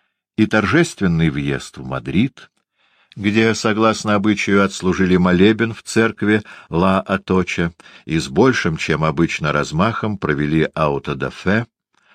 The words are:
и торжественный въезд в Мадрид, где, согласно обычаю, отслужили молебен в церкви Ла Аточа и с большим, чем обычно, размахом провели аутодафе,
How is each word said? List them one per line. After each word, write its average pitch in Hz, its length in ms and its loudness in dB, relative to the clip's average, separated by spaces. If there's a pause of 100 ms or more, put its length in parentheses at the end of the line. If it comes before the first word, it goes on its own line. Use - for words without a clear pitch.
(360)
и 107 100 2
торжественный 98 840 0
въезд 69 460 -6
в 65 80 -14
Мадрид, 67 640 -4 (640)
где, 110 380 2
согласно 107 600 0
обычаю, 101 480 2
отслужили 90 520 0
молебен 101 560 4
в - 100 -14
церкви 107 600 0 (260)
Ла 95 320 2
Аточа 92 720 -2 (320)
и 80 140 -2
с 67 100 -6
большим, 98 480 2
чем 78 280 -2
обычно, 78 480 -2
размахом 95 640 -2
провели 76 560 0
аутодафе, 73 920 -2 (480)